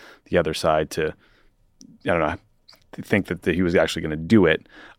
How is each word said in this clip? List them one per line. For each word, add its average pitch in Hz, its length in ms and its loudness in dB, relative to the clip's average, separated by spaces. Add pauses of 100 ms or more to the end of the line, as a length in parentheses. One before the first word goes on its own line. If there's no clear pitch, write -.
(260)
the 90 120 -2
other 82 160 0
side 78 380 0
to 78 220 -4 (920)
I 269 60 -2
don't 87 80 0
know, 151 160 -2 (580)
th-, 95 140 -14
think 101 200 0
that, 87 160 -6
that 87 120 0
he 90 60 0
was 87 140 0
actually 82 280 0
gonna 80 120 -6
do 87 300 4
it. 82 220 0 (320)